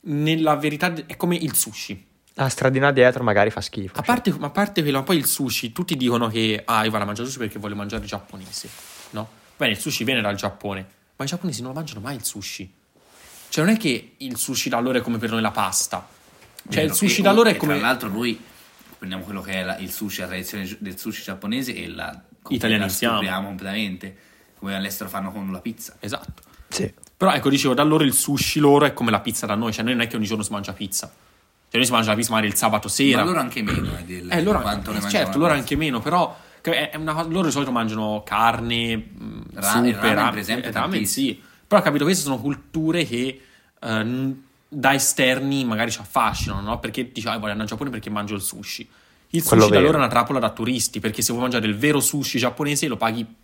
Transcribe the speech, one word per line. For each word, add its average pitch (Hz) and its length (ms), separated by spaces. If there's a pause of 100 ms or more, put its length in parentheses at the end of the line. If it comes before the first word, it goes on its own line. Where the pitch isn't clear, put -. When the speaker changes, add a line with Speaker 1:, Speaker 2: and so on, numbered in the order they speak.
Speaker 1:
nella 151 540
verità 151 380 (120)
è - 100
come 175 200
il 139 180
sushi. - 520 (280)
Speaker 2:
La 135 140
stradina 135 440
dietro 127 300
magari 104 280
fa - 100
schifo, 95 320
Speaker 1:
A - 40
Speaker 2:
cioè. - 100
Speaker 1:
parte, 240 340
a 147 100
parte 202 320
quello, 139 160
ma 170 60
poi 180 140
il 131 80
sushi, 123 460
tutti 175 240
dicono 120 320
che, 110 360
"Ah, 110 200
io 110 60
vado 107 120
a 101 40
mangiare 110 220
sushi 131 120
perché 104 180
voglio 104 180
mangiare 104 300
giapponese", 101 600 (420)
no? 110 180 (300)
Bene, 120 140
il 101 60
sushi 135 260
viene 123 180
dal 101 140
Giappone, 98 500 (300)
ma 135 80
i 143 40
giapponesi 165 320
non 127 120
lo 143 40
mangiano 147 240
mai 135 160
il 104 80
sushi. - 480 (760)
Cioè, 156 160
non 208 100
è - 40
che - 400
il 127 180
sushi 131 320
da 120 120
loro 127 180
è - 20
come 113 180
per 110 120
noi 113 100
la 107 120
pasta. 95 540 (640)
Cioè, - 60
Speaker 3:
Vero. 156 140
Speaker 1:
il - 60
sushi 202 260
Speaker 3:
E, - 20
Speaker 1:
da 196 100
loro 226 160
è 190 40
Speaker 3:
e - 40
tra - 40
Speaker 1:
come 147 200
Speaker 3:
l'altro 117 280
noi 113 300 (600)
prendiamo 92 260
quello 98 160
che 95 120
è 92 100
la, 92 160
il 92 120
sushi, 101 300
la 92 60
tradizione 92 380
gi-, 95 160
del 95 180
sushi - 240
giapponese 113 520
e 87 140
la, 82 320 (280)
Speaker 1:
Italianizziamo. 113 640
Speaker 3:
la 101 60
stupiamo 95 260
completamente. 98 720 (420)
Come 98 160
all'estero 98 340
fanno 95 240
con 98 200
la 90 80
pizza. - 400
Speaker 1:
Esatto. - 420 (260)
Speaker 2:
Sì. - 240 (240)
Speaker 1:
Però, 185 160
ecco, 139 160
dicevo, 135 240
da 139 120
loro 151 200
il 127 80
sushi - 460
loro 143 260
è 135 80
come 117 200
la 101 80
pizza - 260
da 101 80
noi. 113 180
Cioè, 110 120
noi 123 100
non 117 80
è 117 60
che 123 80
ogni 107 100
giorno 107 160
si - 100
mangia 101 200
pizza. - 340
Cioè, - 680
noi 127 100
si 120 60
mangia 110 180
la 107 60
pizza 110 160
magari 107 160
il 101 80
sabato 107 320
sera. 131 300
Speaker 3:
Ma 101 60
loro 180 140
anche 123 240
meno, 87 340
eh, 87 60
del, 90 300
Speaker 1:
Eh, 170 100
loro, 190 180
Speaker 3:
quanto 107 300
ne - 80
Speaker 1:
eh, - 20
Speaker 3:
mangiano - 100 (140)
Speaker 1:
certo, - 140
Speaker 3:
la 156 80
Speaker 1:
loro 156 80
Speaker 3:
pizza. 139 80
Speaker 1:
anche 135 140
meno, 143 240
però 156 360 (240)
che 165 120
è, 147 180
è 151 60
una 156 180
cosa, 165 140
loro 170 180
di 143 60
solito 139 180
mangiano 110 560
carne, 117 680
mm, 110 440 (140)
Speaker 3:
Ra-, 98 80
Speaker 1:
zuppe, 113 260
Speaker 3:
il 113 60
ramen, 104 220
Speaker 1:
ra-, 110 140
Speaker 3:
per 104 100
esempio, 110 280
Speaker 1:
eh, 110 40
ramen, 120 180
Speaker 3:
tantissimo. 135 380
Speaker 1:
sì. - 140 (260)
Però, 202 140
capito, 143 220
queste 175 180
sono 135 180
culture 156 640
che, 123 360 (400)
eh, 110 240
n-, 131 380 (260)
da 139 260
esterni 135 680
magari 113 260
ci - 100
affascinano, 107 600
no? 110 180
Perché 120 320
dici, 113 160
"Ah, 113 60
voglio 107 140
andare 104 160
in 107 40
Giappone 120 240
perché 120 180
mangio 104 260
il 98 60
sushi." - 480 (420)
Il 170 120
Speaker 2:
Quello 113 200
Speaker 1:
sushi 104 120
da 95 60
Speaker 2:
vero. 147 100
Speaker 1:
loro 160 80
è 135 60
una 113 80
trappola 120 260
da 113 120
turisti, 117 500
perché 110 220
se 120 100
vuoi 120 100
mangiare 123 240
il 104 100
vero 147 240
sushi 131 380
giapponese 143 480
lo 120 100
paghi 113 300 (180)